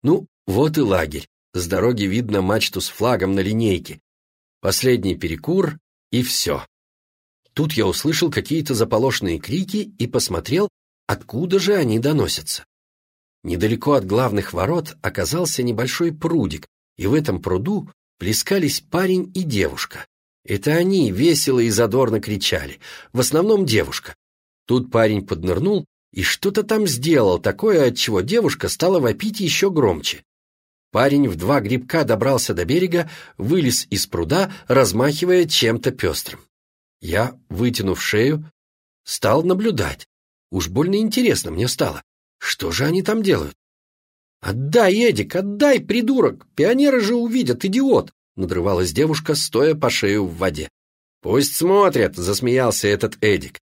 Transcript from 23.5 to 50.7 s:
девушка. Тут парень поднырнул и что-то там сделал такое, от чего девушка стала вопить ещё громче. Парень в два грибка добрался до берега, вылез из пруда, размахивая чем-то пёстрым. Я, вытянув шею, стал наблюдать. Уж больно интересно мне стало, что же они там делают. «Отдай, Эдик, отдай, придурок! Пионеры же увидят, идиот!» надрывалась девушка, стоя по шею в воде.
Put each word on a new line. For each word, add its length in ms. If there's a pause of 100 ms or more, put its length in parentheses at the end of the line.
девушка. 500 (500)
Тут 260
парень 340
поднырнул 600 (260)
и 120
что-то 400
там 240
сделал 520
такое, 480
от 100
чего 240
девушка 480
стала 300
вопить 400
ещё 320
громче. 520 (680)
Парень 360
в 80
два 240
грибка 440
добрался 500
до 120
берега, 440 (280)
вылез 520
из 160
пруда, 480 (140)
размахивая 800
чем-то 460
пёстрым. 500 (600)
Я, 360 (120)
вытянув 520
шею, 480 (540)
стал 400
наблюдать. 640 (440)
Уж 180
больно 280
интересно 540
мне 160
стало, 360 (340)
что 340
же 140
они 160
там 220
делают. 320 (840)
«Отдай, 540
Эдик, 420
отдай, 440
придурок! 640 (100)
Пионеры 460
же 140
увидят, 500
идиот!» 480 (220)
надрывалась 580
девушка, 420
стоя 400
по 140
шею 360
в 120
воде. 320 (520)